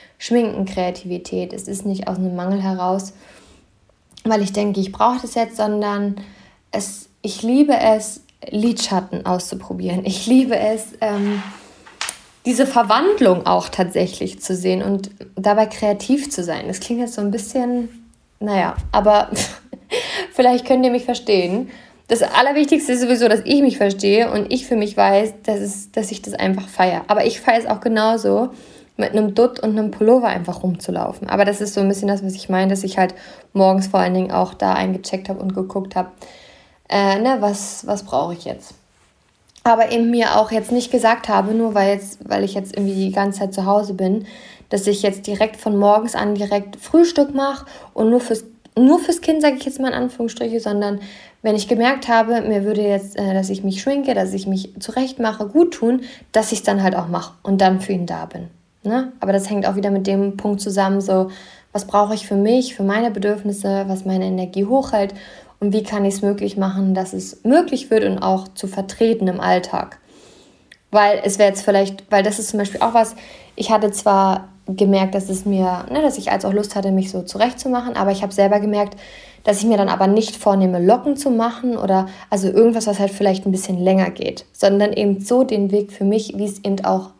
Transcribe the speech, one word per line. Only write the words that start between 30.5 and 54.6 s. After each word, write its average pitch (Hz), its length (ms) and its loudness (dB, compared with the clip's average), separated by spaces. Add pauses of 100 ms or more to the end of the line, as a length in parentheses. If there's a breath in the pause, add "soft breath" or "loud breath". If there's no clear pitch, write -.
rumzulaufen. - 680 -4
Aber 196 160 4
das 202 160 -2
ist 208 140 -6
so 202 60 0
ein 196 60 2
bisschen 196 200 0
das, 196 180 -2
was 190 80 -4
ich - 160 -14
meine, 190 220 2
dass 196 120 -2
ich 190 140 -4
halt 185 160 0 (400 loud breath)
morgens 190 340 4
vor 190 120 0
allen 180 140 2
Dingen 185 180 0
auch 185 240 0
da 190 180 0
eingecheckt 190 560 -4
habe 196 100 -6
und 190 140 -4
geguckt 190 420 -6
habe, 180 140 -4 (800 loud breath)
äh, 196 300 2
ne, 254 200 2
was, 202 460 -4
was 202 180 -4
brauche 160 300 -2
ich 170 120 -14
jetzt? - 280 -12 (880)
Aber 226 280 4
eben 233 180 2
mir 233 300 2
auch 220 120 2
jetzt 220 200 -2
nicht 240 200 -2
gesagt 233 360 2
habe, 202 260 2
nur 226 220 0
weil 196 180 4
jetzt, 196 340 -10
weil 202 160 0
ich 196 120 -4
jetzt 190 200 -8
irgendwie 196 200 -2
die 190 160 0
ganze 196 300 -2
Zeit 190 120 -4
zu 190 120 -2
Hause 202 280 2
bin, 196 320 0 (440 loud breath)
dass 196 180 -2
ich 202 140 0
jetzt 196 260 -2
direkt 208 280 -2
von 208 220 -2
morgens 208 380 4
an 208 200 -2
direkt 202 420 -4
Frühstück 294 560 2
mache 277 320 -4 (280 loud breath)
und 220 160 0
nur 240 100 4
fürs, 226 240 -4 (340)
nur 269 220 8
fürs 339 220 -2
Kind, 311 200 0
sag 294 140 4
ich 262 100 -8
jetzt 262 140 -8
mal 262 100 0
in - 40 -4
Anführungsstriche, 233 640 -4
sondern 202 400 -2 (420 loud breath)
wenn 214 140 0
ich 208 120 -4
gemerkt 247 400 0
habe, 226 340 2
mir 208 220 0
würde 208 180 0
jetzt, 202 360 -2
äh, 196 160 -2
dass 190 160 0
ich 196 140 -6
mich 190 180 -2
schminke, 269 320 0
dass 190 200 -2
ich 190 140 -6
mich 190 320 -4